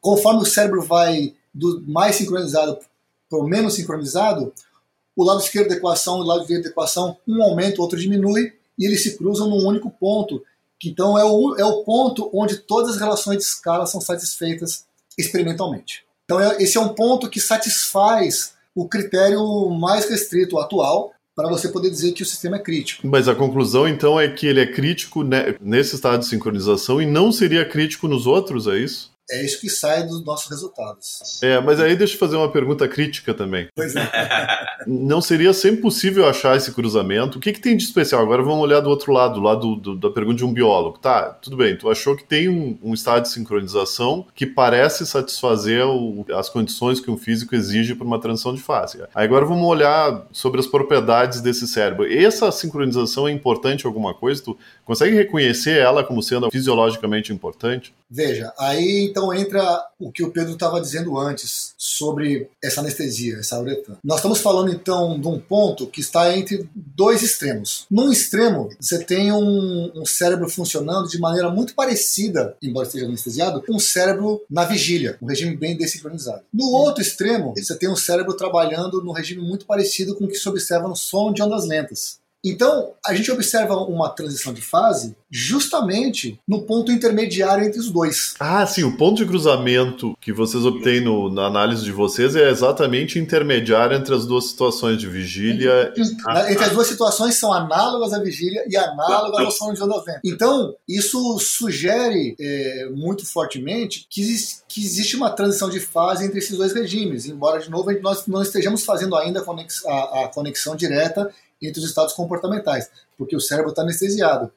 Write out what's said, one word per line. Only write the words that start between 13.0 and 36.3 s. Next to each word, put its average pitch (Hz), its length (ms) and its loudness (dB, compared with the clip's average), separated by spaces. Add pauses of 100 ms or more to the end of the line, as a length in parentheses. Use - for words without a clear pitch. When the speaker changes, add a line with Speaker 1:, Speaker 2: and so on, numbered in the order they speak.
Speaker 1:
de 196 40 -4
escala 175 420 -2
são 175 160 -6
satisfeitas 170 840 -6 (320)
experimentalmente. 170 840 -4 (200)
Então, 185 160 0
é, 202 220 4
esse 190 160 2
é - 20 4
um 208 140 0
ponto 247 340 2
que - 120 -6
satisfaz 220 1120 0 (200)
o 170 140 -6
critério 202 840 2
mais 190 380 0
restrito 185 500 0
atual 156 540 0 (220)
para 156 140 -2
você 170 200 -2
poder 180 220 -2
dizer 170 220 -2
que 190 100 -8
o 180 40 -6
sistema 180 300 -6
é 196 40 -6
crítico. 151 460 -6
Speaker 2:
Mas 135 220 4
a - 60 4
conclusão, 131 540 2
então, 151 300 2
é 151 100 4
que 139 180 -4
ele 135 140 4
é 123 60 4
crítico 151 580 -2
ne-, 131 360 0
nesse 113 360 2
estado 120 240 2
de 240 60 -6
sincronização 104 760 0
e 156 40 0
não 170 260 4
seria 170 360 2
crítico 151 380 -2
nos 127 200 0
outros, 139 420 2
é 98 100 2
isso? - 320 -6 (200)
Speaker 1:
É 127 140 -6
isso 139 160 -4
que 208 80 -8
sai 165 380 0
dos 165 180 -8
nossos 151 240 -6
resultados. - 920 -12
Speaker 2:
É, 127 180 4
mas 147 180 4
aí 160 160 6
deixa 202 200 2
eu - 40 -10
fazer 160 180 2
uma 156 140 2
pergunta 143 380 0
crítica 147 460 -4
também. 92 420 -4
Speaker 1:
Pois 151 180 -4
é. 135 140 -2
<laughs> 113 800 -4
Speaker 2:
Não 135 340 0
seria 170 320 4
sempre 214 300 4
possível 190 440 4
achar 135 300 4